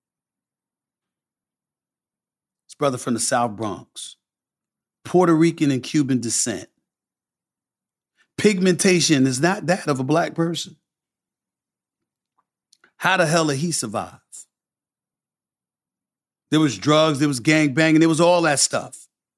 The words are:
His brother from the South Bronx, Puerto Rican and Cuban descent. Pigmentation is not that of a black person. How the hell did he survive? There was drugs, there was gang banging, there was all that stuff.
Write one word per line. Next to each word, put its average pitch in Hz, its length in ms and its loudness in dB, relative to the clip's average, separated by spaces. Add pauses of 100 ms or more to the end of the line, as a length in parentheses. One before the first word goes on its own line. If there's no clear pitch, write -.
(2750)
His - 80 -20
brother 135 240 -2
from 123 160 -4
the 113 60 -4
South 120 320 -2
Bronx, 101 640 -12 (880)
Puerto 175 320 4
Rican 160 340 2
and 127 140 -2
Cuban 131 380 0
descent. 110 480 -6 (1700)
Pigmentation 180 920 2
is 127 120 -2
not 175 280 -2
that 151 200 -2
of 135 120 -2
a 131 40 -4
black 156 300 -2
person. 165 440 -6 (2250)
How 185 200 0
the 170 100 2
hell 160 180 0
did 139 120 -2
he 165 140 -4
survive? 104 480 -8 (2250)
There 156 100 2
was 131 180 0
drugs, 151 420 2
there 151 80 0
was 131 120 -4
gang 151 360 0
banging, 160 240 2
there 165 100 4
was 160 120 0
all 175 220 4
that 147 160 0
stuff. - 480 -6 (300)